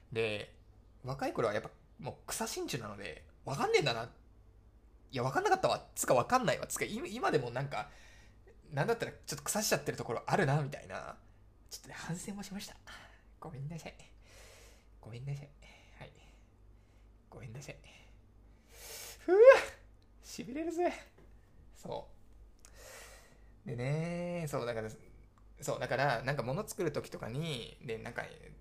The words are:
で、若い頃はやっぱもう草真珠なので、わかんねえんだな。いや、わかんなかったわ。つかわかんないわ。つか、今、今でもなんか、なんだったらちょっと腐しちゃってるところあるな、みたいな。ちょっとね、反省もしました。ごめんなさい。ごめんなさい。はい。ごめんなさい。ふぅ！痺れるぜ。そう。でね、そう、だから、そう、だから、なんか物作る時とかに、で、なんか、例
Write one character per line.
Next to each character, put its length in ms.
で、 420
若 240
い 60
頃 140
は 60
や 80
っ 20
ぱ 60
も 120
う 40
草 200
真 200
珠 160
な 60
の 80
で、 260
わ 100
か 100
ん 60
ね 80
え 20
ん 40
だ 80
な。 100
い 1120
や、 80
わ 80
か 80
ん 60
な 40
か 60
っ 60
た 80
わ。 260
つ 100
か 80
わ 120
か 120
ん 80
な 80
い 60
わ。 80
つ 100
か、 60
今、 240
今 240
で 80
も 100
な 120
ん 60
か、 220
な 100
ん 40
だ 80
っ 20
た 80
ら 80
ち 20
ょ 20
っ 20
と 60
腐 180
し 80
ち 40
ゃ 40
っ 60
て 80
る 60
と 60
こ 100
ろ 120
あ 100
る 100
な、 160
み 80
た 120
い 60
な。 280
ち 80
ょ 20
っ 40
と 40
ね、 100
反 200
省 160
も 100
し 100
ま 60
し 80
た。 80
ご 100
め 100
ん 100
な 100
さ 80
い。 80
ご 100
め 100
ん 60
な 80
さ 100
い。 60
は 60
い。 80
ご 100
め 80
ん 60
な 80
さ 100
い。 60
ふ 120
ぅ！ 40
痺 300
れ 120
る 80
ぜ。 180
そ 300
う。 40
で 80
ね、 720
そ 120
う、 40
だ 80
か 80
ら、 80
そ 160
う、 20
だ 80
か 80
ら、 280
な 100
ん 20
か 80
物 240
作 160
る 80
時 180
と 80
か 120
に、 560
で、 120
な 140
ん 20
か、 100
例 60